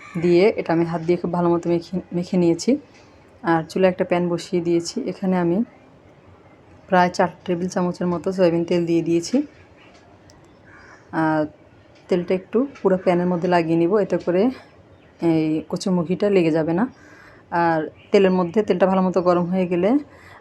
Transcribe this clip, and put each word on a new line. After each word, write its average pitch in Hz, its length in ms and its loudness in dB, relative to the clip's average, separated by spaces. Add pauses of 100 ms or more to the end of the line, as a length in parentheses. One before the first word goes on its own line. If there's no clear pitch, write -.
(220)
দিয়ে 175 340 4
এটা - 180 -4
আমি 165 120 2
হাত 165 160 -6
দিয়ে 175 160 0
খুব 175 160 -6
ভালো 175 160 0
মতো 170 200 0
মেখে, 170 320 -2 (120)
মেখে 180 240 -4
নিয়েছি। 175 400 2 (640)
আর 165 220 0
চুলায় 185 280 0
একটা 180 140 -4
প্যান 175 240 -2
বসিয়ে 170 320 -4
দিয়েছি। 170 400 -2
এখানে 185 360 -4
আমি 180 260 0 (1200)
প্রায় 180 220 4
চার 175 200 0 (160)
টেবিল 180 220 -4
চামচের 180 400 -4
মতো 175 240 -4
সয়াবিন 170 340 2
তেল 175 200 0
দিয়ে 170 160 0
দিয়েছি। 170 400 -2 (1700)
আর 156 340 0 (640)
তেলটা 180 260 -2
একটু 214 340 -2 (160)
পুরো 185 140 2
প্যানের 180 300 0
মধ্যে 175 200 -2
লাগিয়ে 170 300 2
নিব, 170 200 2
এতে 190 200 0
করে 185 340 0 (680)
এই 160 480 0
কচুরমুখীটা 180 600 -2
লেগে 180 220 4
যাবে 160 220 0
না। 208 140 0 (640)
আর 165 380 0 (220)
তেলের 190 200 4
মধ্যে, 185 320 0
তেলটা 196 220 2
ভালো 190 160 2
মতো 185 200 0
গরম 175 240 2
হয়ে 185 220 -2
গেলে 185 300 0 (440)